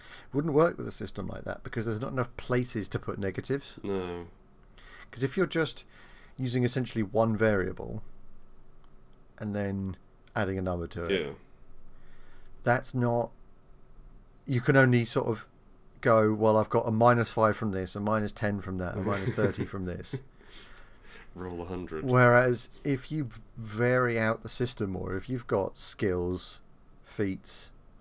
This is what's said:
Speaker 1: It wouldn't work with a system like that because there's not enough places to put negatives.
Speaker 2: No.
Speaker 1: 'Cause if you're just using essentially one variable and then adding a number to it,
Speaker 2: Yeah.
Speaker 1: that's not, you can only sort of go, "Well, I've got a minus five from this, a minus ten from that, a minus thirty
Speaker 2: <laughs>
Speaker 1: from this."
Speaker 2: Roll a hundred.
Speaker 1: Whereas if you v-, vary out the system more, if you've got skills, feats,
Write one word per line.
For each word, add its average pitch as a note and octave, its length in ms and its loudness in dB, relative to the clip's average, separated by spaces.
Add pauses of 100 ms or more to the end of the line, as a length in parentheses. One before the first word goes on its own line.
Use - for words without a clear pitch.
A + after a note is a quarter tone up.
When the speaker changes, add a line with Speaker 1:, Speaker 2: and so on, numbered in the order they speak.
(300)
Speaker 1:
It - 60 -12
wouldn't D3+ 180 -2
work E3 240 4
with A#2 100 -6
a G#2+ 40 -6
system G2 360 -8
like G2 180 -10
that G2 180 -8
because A2+ 220 -6
there's A2 160 -2
not B2+ 100 -6
enough B2+ 260 -4
places B2 520 -2
to - 100 -4
put - 200 -6
negatives. G2+ 640 -4
Speaker 2:
No. F2+ 420 -4 (840)
Speaker 1:
'Cause A#2 120 -4
if C3+ 140 -2
you're F#3 80 4
just - 400 -2 (520)
using B2+ 260 0
essentially A#2+ 400 0
one A2 340 2
variable G#2+ 640 0 (1400)
and G#2 180 -4
then G2 400 -2 (400)
adding G2 220 0
a F#2+ 40 -2
number F2 260 -2
to E2+ 180 -8
it, F2+ 200 2
Speaker 2:
Yeah. C#2 60 -8 (1300)
Speaker 1:
that's B2 320 2
not, A#2+ 340 0 (1160)
you B2+ 140 2
can C#3 160 4
only B2 300 8
sort - 220 -2
of A2+ 200 -2 (540)
go, A2 320 6
"Well, G#2+ 240 6
I've G#2+ 120 2
got A#2 180 2
a A2+ 40 0
minus A#2 400 6
five G#2+ 240 4
from A2 160 -2
this, F#2+ 240 -4
a G#2 40 -4
minus G#2 320 0
ten G2+ 280 -2
from F#2+ 200 -6
that, F2+ 180 -4
a G2+ 40 -2
minus G2 320 -2
thirty G2+ 320 0
Speaker 2:
<laughs> - 80 -12
Speaker 1:
from F#2+ 120 -4
this." F2+ 340 -6 (1160)
Speaker 2:
Roll F2+ 260 -8
a E2+ 40 -6
hundred. F2+ 380 -8
Speaker 1:
Whereas B2 640 6 (140)
if C#3 280 -2
you D3+ 140 -2
v-, A2 160 -12 (160)
vary A#2+ 600 2
out A2 240 0
the A2+ 60 -10
system A#2 420 -2
more, F#2 240 -4
if - 140 -6
you've B2+ 180 -6
got G2+ 300 0
skills, F2+ 840 -2 (420)
feats, - 680 -6 (300)